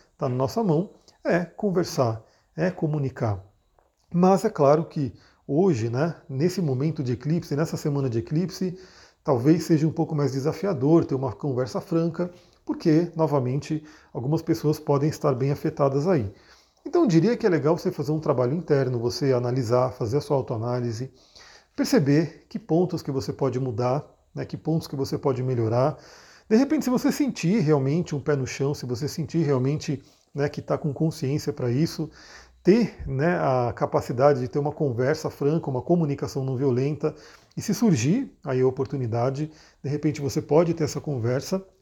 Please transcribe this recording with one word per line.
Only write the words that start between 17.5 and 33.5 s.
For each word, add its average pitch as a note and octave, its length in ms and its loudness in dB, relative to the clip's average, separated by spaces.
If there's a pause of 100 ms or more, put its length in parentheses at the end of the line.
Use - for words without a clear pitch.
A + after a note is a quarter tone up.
você F3+ 140 -4
fazer C#3+ 200 -4
um D#3 80 0
trabalho B2+ 360 0
interno, C#3 440 0
você A#2+ 340 0
analisar, B2 580 2
fazer B2 260 -4
a D3 40 0
sua C#3+ 160 -2
autoanálise, A#2+ 720 -4 (640)
perceber D#3 720 2
que - 120 -10
pontos E3+ 420 0
que D3+ 100 -8
você C3+ 220 -4
pode B2+ 260 -2
mudar, B2 480 -2 (260)
né, C#3 120 -6
que - 100 -12
pontos D#3 320 -2
que - 80 -10
você C#3 220 -4
pode B2+ 240 0
melhorar. B2+ 560 0 (500)
De A3 80 4
repente, C#4 300 2
se B3 60 0
você B3+ 200 2
sentir A3+ 480 0
realmente D3 560 2
um C#3 60 -2
pé D3+ 140 0
no C3 120 -4
chão, C#3 280 -4
se C3+ 100 -12
você B2 220 -4
sentir D#3+ 320 -4
realmente, C#3+ 640 0 (320)
né, C#3+ 140 -2
que C#3+ 140 -6
tá - 160 -2
com C#3+ 160 -4
consciência D3 580 -2
pra B2+ 200 -4
isso, D3+ 380 -2 (540)
ter, G#3 300 6 (140)
né, D#3 320 0
a B2+ 360 2